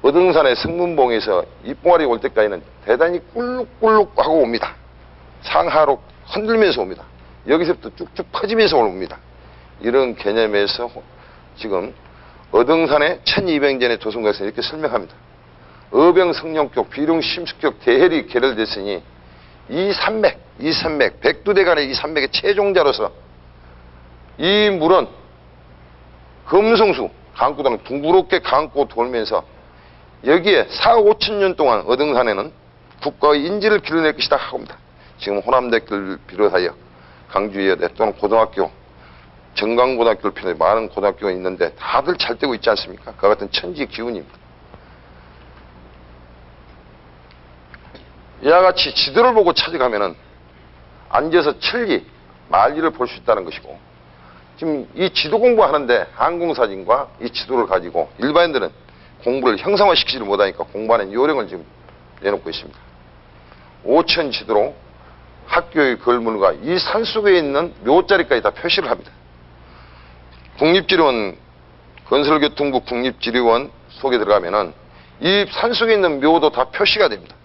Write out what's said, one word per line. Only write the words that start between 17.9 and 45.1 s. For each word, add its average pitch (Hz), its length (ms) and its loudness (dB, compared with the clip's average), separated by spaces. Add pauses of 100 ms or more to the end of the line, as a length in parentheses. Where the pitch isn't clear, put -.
결혈됐으니 107 760 -4 (680)
이 190 240 -4
산맥, 208 460 -2 (200)
이 147 120 -2
산맥, 151 480 -2
백두대간의 170 680 2
이 135 40 -8
산맥의 147 360 -4
최종자로서 180 840 0 (1300)
이 202 320 2
물은 170 380 2 (1400)
금성수, 196 640 2 (260)
강구단을 131 480 -2
둥그렇게 170 560 0
감고 139 480 -2
돌면서 117 560 -2 (800)
여기에 165 460 2
사오천 214 680 2
년 185 160 0
동안 120 320 2
어등산에는 123 640 0 (500)
국가의 147 420 0
인지를 202 360 0
길러낼 156 340 -2
것이다 147 240 -2
하고 127 200 -8
합니다. - 200 -14 (400)
지금 101 220 -4
호남대학교를 110 880 -2
비롯하여 90 480 0 (540)
강주여대 95 680 -2
또는 107 180 -2
고등학교, 104 580 0 (840)
정강고등학교를 117 760 0
비롯해 87 260 -8
많은 101 320 0
고등학교가 101 420 -4
있는데 92 440 -4
다들 139 420 -2
잘 120 200 -6
되고 139 180 -4
있지 113 140 -2
않습니까? - 440 -6
그와 101 200 2
같은 104 180 -4
천지 170 340 -6
기운입니다. 110 540 -12 (4000)